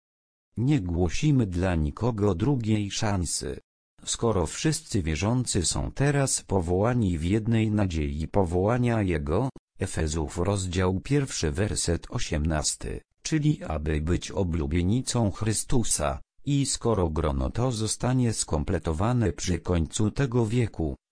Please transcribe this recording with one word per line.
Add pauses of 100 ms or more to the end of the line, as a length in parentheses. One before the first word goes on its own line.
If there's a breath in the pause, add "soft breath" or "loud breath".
(580)
Nie
głosimy
dla
nikogo
drugiej
szansy. (460)
Skoro
wszyscy
wierzący
są
teraz
powołani
w
jednej
nadziei
powołania
Jego, (300)
Efezów,
rozdział
pierwszy,
werset
osiemnasty, (200)
czyli
aby
być
oblubienicą
Chrystusa, (260)
i
skoro
grono
to
zostanie
skompletowane
przy
końcu
tego
wieku, (160)